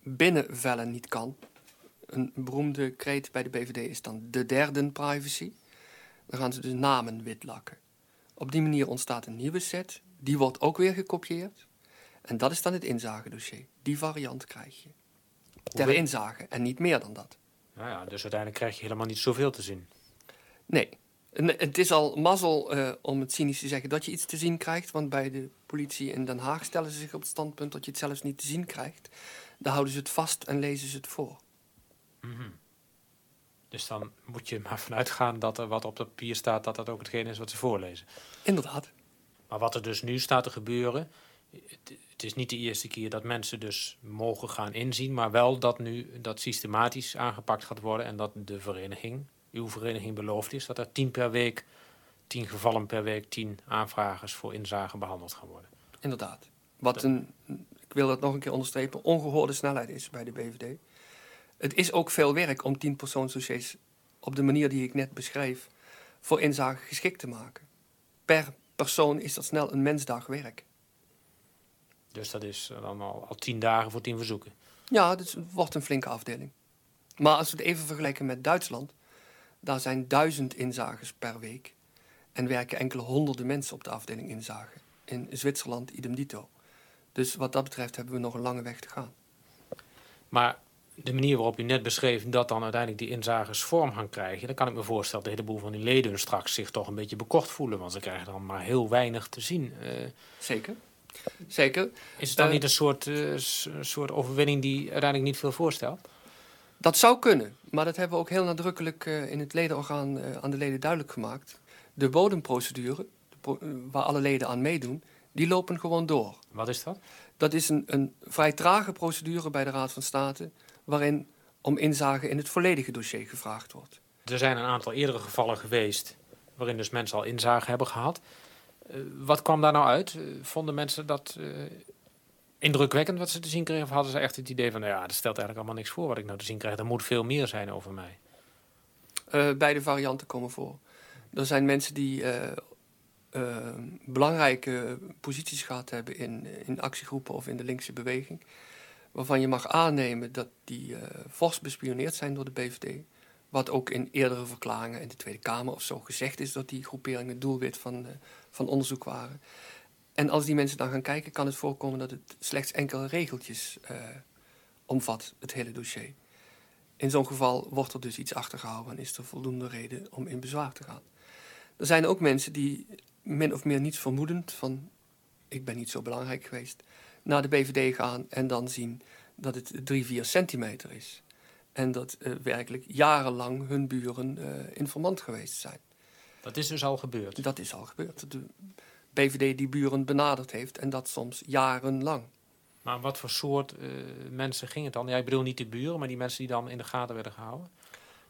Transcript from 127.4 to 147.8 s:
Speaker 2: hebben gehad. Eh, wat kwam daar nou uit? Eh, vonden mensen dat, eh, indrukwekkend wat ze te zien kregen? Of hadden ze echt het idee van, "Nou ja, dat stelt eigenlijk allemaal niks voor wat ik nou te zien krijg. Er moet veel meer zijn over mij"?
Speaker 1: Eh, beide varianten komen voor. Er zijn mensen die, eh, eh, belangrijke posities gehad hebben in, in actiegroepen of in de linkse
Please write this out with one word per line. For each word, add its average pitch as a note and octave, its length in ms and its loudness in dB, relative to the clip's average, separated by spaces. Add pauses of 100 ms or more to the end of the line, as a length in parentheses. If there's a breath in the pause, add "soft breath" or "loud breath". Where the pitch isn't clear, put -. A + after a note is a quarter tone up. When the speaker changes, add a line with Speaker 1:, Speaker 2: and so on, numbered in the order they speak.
Speaker 2:
hebben B2 180 2
gehad. B2+ 340 -2 (640 loud breath)
Eh, C3+ 120 -10 (180)
wat C#3 240 4
kwam D#3 200 6
daar D3+ 100 10
nou D3 140 8
uit? C#3+ 300 6
Eh, D#3+ 60 -8 (200)
vonden D3+ 340 -4
mensen D3 300 -2
dat, D3 340 -4
eh, D3+ 80 -8 (1080)
indrukwekkend D3 600 4
wat F3 120 -2
ze E3+ 100 -2
te D#3+ 100 -8
zien E3 140 0
kregen? D#3 200 0
Of C3+ 60 -6
hadden C#3 220 2
ze C#3 80 0
echt C3+ 160 0
het C3 140 -8
idee B2 220 2
van, A2 100 -4
"Nou G#2 120 0
ja, F#2+ 80 -2
dat F#2 100 -8
stelt - 260 0
eigenlijk A2 200 -4
allemaal A2 180 -6
niks A2 140 -8
voor E3+ 180 -4
wat B2 100 0
ik G#2 80 -6
nou G2+ 120 -8
te - 80 -10
zien A2 120 -6
krijg. G#2 200 -4
Er A2 80 -2
moet A#2 180 0
veel A#2+ 200 2
meer C3+ 240 0
zijn G2+ 240 -4
over F#2+ 200 -10
mij"? F#2 260 -12 (1080 soft breath)
Speaker 1:
Eh, C#3+ 280 6
beide C#3+ 280 6
varianten C#3 460 2
komen B2+ 220 -4
voor. C3+ 280 -8 (560 loud breath)
Er C#3 120 2
zijn C#3 200 6
mensen C#3 280 4
die, C#3 300 -2
eh, - 340 -2 (720)
eh, A#2+ 440 -6 (320)
belangrijke C3 920 4 (200)
posities C#3+ 440 -6
gehad B2+ 260 -8
hebben A#2+ 280 -6
in, A#2 280 -6 (200)
in C3 160 -4
actiegroepen - 520 -6
of C3 140 -6
in B2 100 -6
de B2 60 -8
linkse B2+ 300 -6